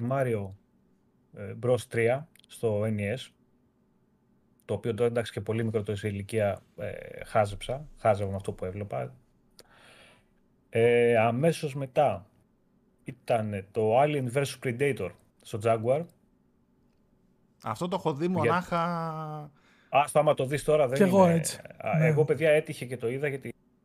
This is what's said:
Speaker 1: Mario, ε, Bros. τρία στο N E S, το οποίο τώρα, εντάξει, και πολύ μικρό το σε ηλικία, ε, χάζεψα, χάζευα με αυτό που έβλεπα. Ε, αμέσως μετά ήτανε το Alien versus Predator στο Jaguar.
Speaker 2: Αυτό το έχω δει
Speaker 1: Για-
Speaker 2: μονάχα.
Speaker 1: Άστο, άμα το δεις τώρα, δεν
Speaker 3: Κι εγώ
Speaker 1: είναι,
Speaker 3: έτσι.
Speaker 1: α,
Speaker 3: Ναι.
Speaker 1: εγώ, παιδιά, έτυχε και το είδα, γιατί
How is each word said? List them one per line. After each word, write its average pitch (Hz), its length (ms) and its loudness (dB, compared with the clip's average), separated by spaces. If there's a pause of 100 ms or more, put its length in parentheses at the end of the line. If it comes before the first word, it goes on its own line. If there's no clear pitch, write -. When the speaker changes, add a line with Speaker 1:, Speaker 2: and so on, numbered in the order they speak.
(120)
Speaker 1:
Mario, 117 380 0 (880)
ε, 101 160 -10 (100)
Bros. 123 240 2
τρία 120 400 0 (200)
στο 107 360 -2
N 107 160 -2
E 104 180 -2
S, - 120 -16 (1400)
το 110 80 -6
οποίο 110 200 -4
τώρα, 117 160 2
εντάξει, 117 220 -2
και 107 100 -8
πολύ 110 220 -2
μικρό 110 200 -2
το 107 120 -4
σε 101 120 -6
ηλικία, 101 520 -2 (180)
ε, 104 140 -8 (340)
χάζεψα, 117 640 -2 (100)
χάζευα 101 320 0
με 98 60 -4
αυτό 95 180 -6
που - 120 -10
έβλεπα. 107 480 -8 (1600)
Ε, 120 480 6
αμέσως 131 580 2
μετά 135 500 0 (800)
ήτανε 110 680 -2
το 110 300 2
Alien 143 320 0
versus 139 300 -2
Predator 120 460 -2 (320)
στο - 220 -10
Jaguar. 117 400 2 (1600)
Speaker 2:
Αυτό 113 240 -6
το 190 80 -4
έχω 160 180 -2
δει 147 120 -4
Speaker 1:
Για- 180 80 -2
Speaker 2:
μονάχα. 165 1160 -2 (380)
Speaker 1:
Άστο, 147 300 2
άμα 147 140 6
το 135 120 -2
δεις 135 180 -2
τώρα, 151 240 4
δεν 131 100 -2
Speaker 3:
Κι 202 60 6
εγώ 185 220 6
Speaker 1:
είναι, 170 80 6
Speaker 3:
έτσι. - 260 -2 (180)
Speaker 1:
α, 113 200 -2
Speaker 3:
Ναι. 160 100 6
Speaker 1:
εγώ, 151 180 4
παιδιά, 151 260 2
έτυχε 151 340 2
και 123 120 -8
το 117 120 -4
είδα, 135 180 -2
γιατί 131 260 -8 (320)